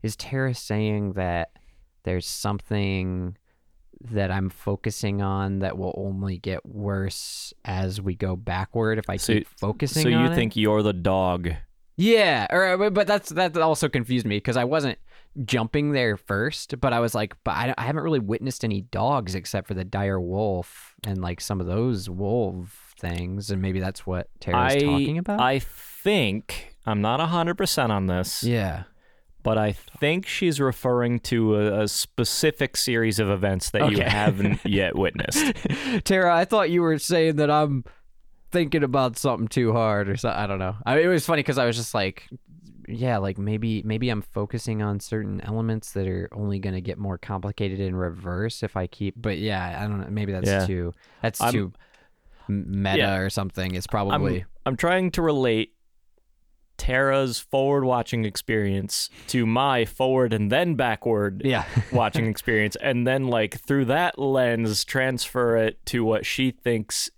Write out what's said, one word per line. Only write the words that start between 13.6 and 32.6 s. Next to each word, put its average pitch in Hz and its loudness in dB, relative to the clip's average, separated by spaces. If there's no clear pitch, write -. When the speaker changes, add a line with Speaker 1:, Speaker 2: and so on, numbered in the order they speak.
Speaker 1:
confused 123 0
me 104 0
'cause 120 0
I 123 2
wasn't 139 0
jumping 131 0
there 120 2
first, 120 -4
but 127 2
I 117 2
was 117 0
like, 107 -2
"But - -2
I, 120 -2
I - -6
haven't 139 -2
really 156 2
witnessed 117 -4
any 101 0
dogs 104 -2
except 95 -6
for 104 -6
the 92 -4
dire 98 -2
wolf 92 -4
and, 95 -2
like, 90 -6
some 98 -4
of 90 -4
those 101 -2
wolf 98 -4
things," 90 -6
and 95 -2
maybe 95 -2
that's 92 -6
what 90 -4
Tara's 123 2
Speaker 2:
I, 143 4
Speaker 1:
talking 143 2
about? 202 -2
Speaker 2:
I 131 4
think, - -2
I'm 104 0
not 117 2
a 165 2
hundred 170 0
percent 139 0
on 98 2
this, 90 -2
Speaker 1:
Yeah. 98 -2
Speaker 2:
But 110 2
I 107 2
think 160 -2
she's 160 0
referring 123 2
to 110 2
a, 104 2
a 104 0
specific - 0